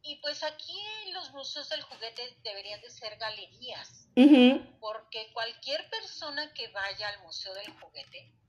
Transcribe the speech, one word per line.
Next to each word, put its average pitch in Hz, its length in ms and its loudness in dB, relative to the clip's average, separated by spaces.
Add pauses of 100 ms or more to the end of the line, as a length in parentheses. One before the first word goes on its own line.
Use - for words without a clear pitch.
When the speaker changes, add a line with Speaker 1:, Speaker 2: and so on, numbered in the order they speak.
Speaker 1:
y 294 140 -10
pues 294 280 -6
aquí 311 340 -6 (280)
en 370 80 -10
los 330 180 -10
museos 277 360 -10
del 302 140 -4
juguete 240 600 -12
deberían 208 380 -10
de 233 100 -20
ser 214 280 -12
galerías, 214 880 -10 (100)
Speaker 2:
Ujú. 262 640 10
Speaker 1:
porque 220 520 -10
cualquier 247 580 -6
persona 302 640 -8
que 233 140 -10
vaya 196 400 -6
al 202 140 -8
Museo 185 320 -12
del 202 240 -12
Juguete - 540 -20 (160)